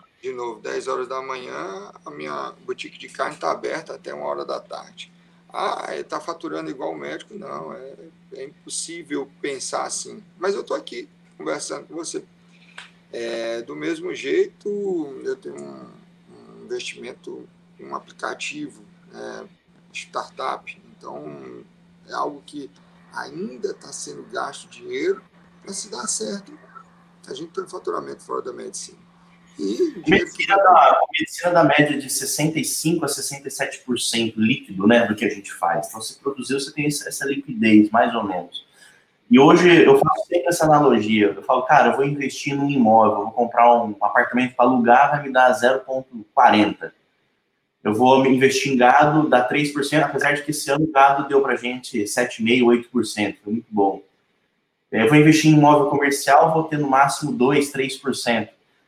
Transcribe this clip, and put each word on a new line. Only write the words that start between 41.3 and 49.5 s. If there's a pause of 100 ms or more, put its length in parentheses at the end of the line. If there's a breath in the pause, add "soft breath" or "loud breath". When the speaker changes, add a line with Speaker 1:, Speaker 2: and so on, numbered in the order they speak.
Speaker 2:
falo,
"Cara,
eu
vou
investir
num
imóvel,
vou
comprar
um
apartamento
pra
alugar,
vai
me
dar
zero
ponto
quarenta. (880)
Eu
vou
me
investir
em
gado,
dá
três